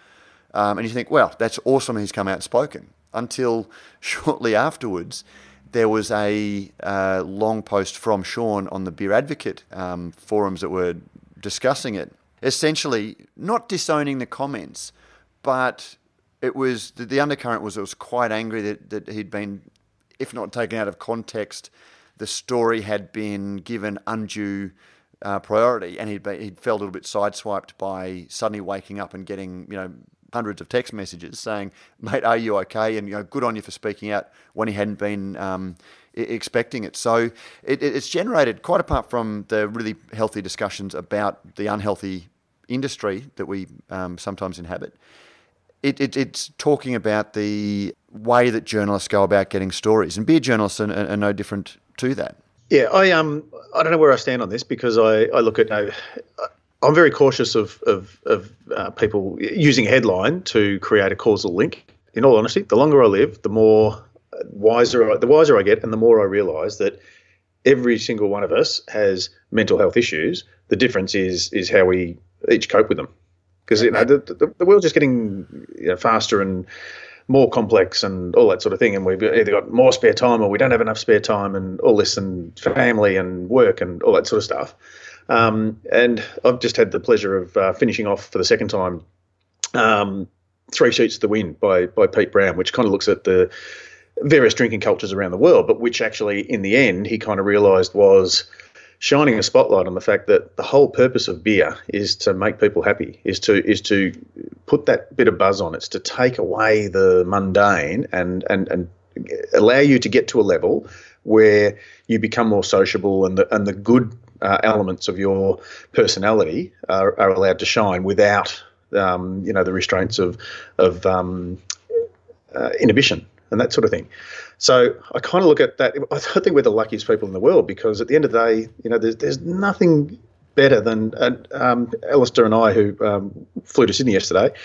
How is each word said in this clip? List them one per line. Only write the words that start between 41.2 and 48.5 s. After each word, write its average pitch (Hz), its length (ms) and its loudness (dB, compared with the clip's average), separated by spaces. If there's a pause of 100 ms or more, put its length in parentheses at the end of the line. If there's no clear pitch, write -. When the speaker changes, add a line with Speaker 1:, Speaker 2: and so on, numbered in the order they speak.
Speaker 1:
the 104 120 -8
unhealthy 98 640 -6 (380)
industry 127 580 -6 (100)
that 95 100 -10
we, 95 220 -10 (220)
um, 90 280 -10
sometimes 92 420 -10
inhabit, 87 360 -12 (840)
it, 139 180 -4
it, 135 180 -4
it's - 400 -8
talking 139 380 -2
about 107 380 -4
the 104 600 -4 (180)
way 120 380 2
that 113 160 -4